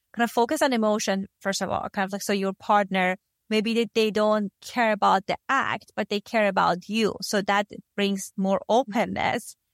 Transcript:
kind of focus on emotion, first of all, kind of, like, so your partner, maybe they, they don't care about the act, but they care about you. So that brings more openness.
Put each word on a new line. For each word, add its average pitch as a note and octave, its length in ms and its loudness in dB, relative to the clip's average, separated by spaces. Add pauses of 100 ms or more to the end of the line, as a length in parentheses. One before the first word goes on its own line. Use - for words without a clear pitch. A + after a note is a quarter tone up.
(120)
kind A#3 100 -2
of A#3 80 0
focus C4+ 320 0
on C#4 100 2
emotion, G#3+ 540 0 (140)
first G3 220 -4
of F#3 60 -4
all, - 240 -4
kind G3 140 -2
of, G3 60 -8
like, G3+ 100 -6
so - 100 -2
your G3 200 0
partner, F#3+ 640 2 (340)
maybe A3 220 0
they, A3+ 220 2
they A3 160 2
don't G#3+ 500 0
care A3+ 320 0
about G3 340 2
the F3 100 -2 (120)
act, A#3 480 -2
but G#3+ 140 -4
they G#3 100 -2
care G#3+ 280 0
about F3+ 380 0
you. G#3+ 360 0
So G3+ 180 -2
that G3+ 260 0 (300)
brings G3 400 -2
more F#3+ 320 0
openness. G#3+ 880 -2 (180)